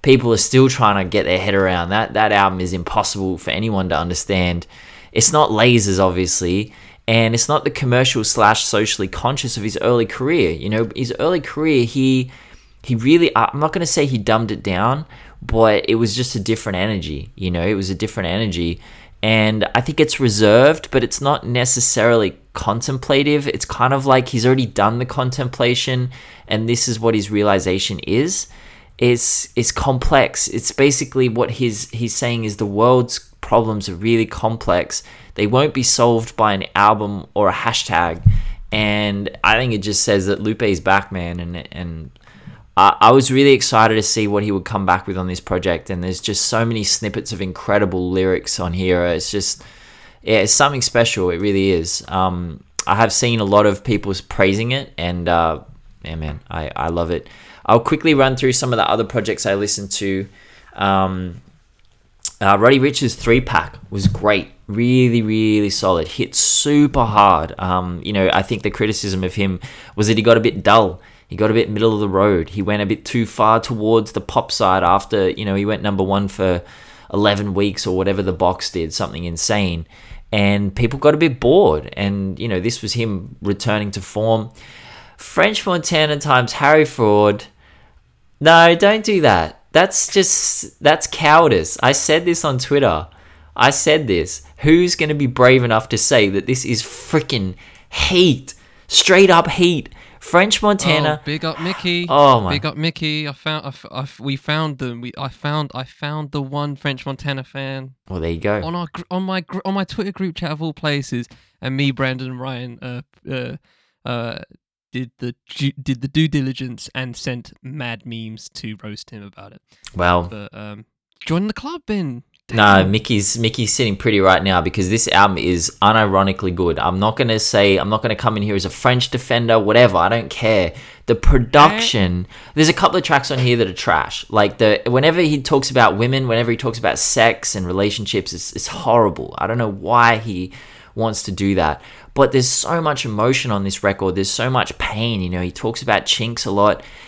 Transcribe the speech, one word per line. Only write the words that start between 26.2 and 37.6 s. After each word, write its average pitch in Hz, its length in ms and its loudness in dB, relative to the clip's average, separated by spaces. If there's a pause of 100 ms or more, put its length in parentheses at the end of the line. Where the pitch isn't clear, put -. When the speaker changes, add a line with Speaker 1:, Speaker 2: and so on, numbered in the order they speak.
Speaker 1:
and 110 200 -2
this 120 200 0
is 110 120 -4
what 113 140 2
his 101 160 0
realization 98 720 0
is. 143 480 -2 (500)
It's, - 580 0
it's 120 160 -2
complex. - 760 0
It's - 240 -6
basically 135 580 0
what 120 220 -2
he's, 113 380 -4
he's 113 260 -6
saying 120 300 -4
is 104 120 -8
the 110 80 -4
world's 120 540 2 (220)
problems 110 480 -2
are 90 60 -8
really 113 300 0
complex. - 800 -4 (300)
They 104 140 -2
won't 131 260 0
be 131 100 -2
solved 117 540 2
by 107 160 2
an 95 120 -6 (100)
album 101 580 2
or 101 160 2
a 90 40 2
hashtag. 85 720 -2 (460)